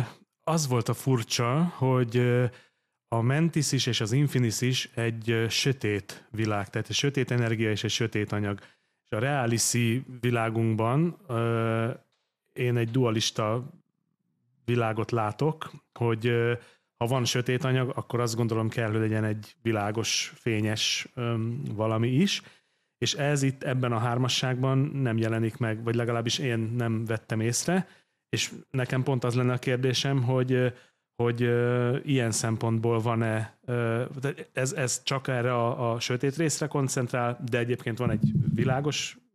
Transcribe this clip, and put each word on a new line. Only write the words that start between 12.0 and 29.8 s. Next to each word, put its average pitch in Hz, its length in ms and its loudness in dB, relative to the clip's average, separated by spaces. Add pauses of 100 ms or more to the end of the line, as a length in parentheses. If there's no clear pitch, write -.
én 123 240 0
egy 117 140 0
dualista 113 800 0 (960)
világot 113 460 0
látok, 120 600 -2 (220)
hogy, 117 340 0
ö, 117 260 2 (440)
ha 117 100 -2
van 123 180 2
sötét 127 400 0
anyag, 131 300 2
akkor - 260 -4
azt 113 160 0
gondolom 113 320 0
kell, 110 220 -2
hogy 110 100 0
legyen 110 240 0
egy 107 380 -6
világos, 107 760 -2
fényes, 107 800 -2
öm, 117 480 -4 (120)
valami 110 340 0
is. 160 340 2 (560)
És - 160 -2
ez 143 280 0
itt 135 200 0
ebben 127 300 0
a 113 60 0
hármasságban 127 800 0
nem 135 400 0
jelenik 113 380 0
meg, 110 280 -2
vagy 113 100 0
legalábbis 117 440 -2
én 123 200 -2
nem 113 460 -2
vettem 110 360 -4
észre, 165 480 0 (400)
és - 240 -4 (180)
nekem 127 320 0
pont 131 220 0
az 120 100 0
lenne 123 180 2
a 123 60 0
kérdésem, 131 640 0